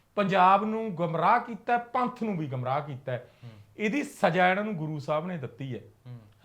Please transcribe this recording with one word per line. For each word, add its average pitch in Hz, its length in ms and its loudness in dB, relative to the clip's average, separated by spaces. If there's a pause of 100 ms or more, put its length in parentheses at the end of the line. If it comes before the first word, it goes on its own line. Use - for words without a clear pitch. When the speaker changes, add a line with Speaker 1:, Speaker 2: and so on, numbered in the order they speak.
(160)
Speaker 1:
ਪੰਜਾਬ 196 500 6
ਨੂੰ 220 300 -4
ਗੁੰਮਰਾਹ 170 440 2
ਕੀਤਾ, 240 380 -2
ਪੰਥ 240 460 -4
ਨੂੰ 208 140 -2
ਵੀ 156 100 -4
ਗੁੰਮਰਾਹ 131 340 -2
ਕੀਤਾ। 131 360 -6
Speaker 2:
ਹੂੰ। - 320 -16 (280)
Speaker 1:
ਇਹਦੀ 220 260 -2
ਸਜ਼ਾ 180 460 2
ਇਹਨਾਂ 196 140 0
ਨੂੰ 214 120 -6
ਗੁਰੂ 156 240 -6
ਸਾਹਿਬ 156 260 -4
ਨੇ 180 120 -8
ਦਿੱਤੀ 127 380 -10
ਹੈ। - 40 -8 (280)
Speaker 2:
ਹੂੰ। 120 120 -16 (240)